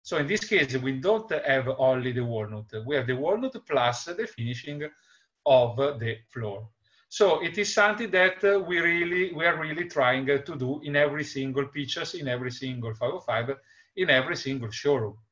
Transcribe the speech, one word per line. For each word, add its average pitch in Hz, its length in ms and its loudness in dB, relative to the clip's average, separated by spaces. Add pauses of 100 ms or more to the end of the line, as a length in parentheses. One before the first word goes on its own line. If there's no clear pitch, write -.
So - 160 -4
in 143 100 0
this 208 180 -2
case, 139 320 0
we 131 160 -2
don't 190 360 0 (160)
have 135 220 2 (100)
only 127 360 2
the 123 100 -2
walnut. 107 480 -6 (140)
We 143 100 -2
have 120 120 0
the 127 100 0
walnut 214 380 -2 (120)
plus 127 380 2
the 175 200 -6
finishing 123 560 -8 (640)
of 123 300 6
the 123 440 -2 (120)
floor. 110 380 -8 (400)
So 185 340 4
it 165 140 -4
is 208 160 -2
something 214 380 2
that, 185 320 4
uh, 202 160 6
we 175 200 -2
really, 175 540 0
we 156 120 -4
are 165 140 2
really 156 260 -6
trying, 131 440 2
uh, 143 80 4
to 147 180 -6
do 131 280 -4
in 143 120 -4
every 147 280 4
single 135 420 -2
pictures, 147 480 -6
in 156 140 -6
every 123 240 -2
single 123 420 -6
five 123 200 -2
oh 185 60 -6
five, 120 300 -2 (460)
in 180 160 0
every 135 260 2
single 135 320 -4
showroom. 110 480 0 (140)